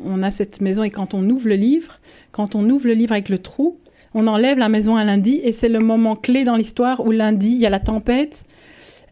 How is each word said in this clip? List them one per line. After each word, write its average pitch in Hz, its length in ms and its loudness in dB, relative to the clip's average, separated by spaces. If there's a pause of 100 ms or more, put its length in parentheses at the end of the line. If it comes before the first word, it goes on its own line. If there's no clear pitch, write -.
on 190 180 -2
a 196 80 -2
cette 202 300 -6
maison 196 220 0
et 208 80 -2
quand 196 220 -8
on 190 160 0
ouvre 247 200 0
le 208 80 2
livre, 269 440 0 (300)
quand 208 240 -6
on 214 160 0
ouvre 262 160 0
le 233 80 2
livre 226 180 0
avec 202 160 -2
le 190 100 -2
trou, 311 380 -4 (380)
on 220 120 2
enlève 233 320 2
la 226 100 2
maison 214 280 2
un 214 80 2
lundi 208 380 2
et 240 100 0
c'est 233 160 -2
le 226 120 0
moment 226 360 2
clé 247 280 0
dans 240 120 0
l'histoire 247 500 -2
où 226 40 2
lundi, 214 400 2
il 247 80 2
y 226 80 2
a 202 40 2
la 196 100 0
tempête 240 640 -2 (680)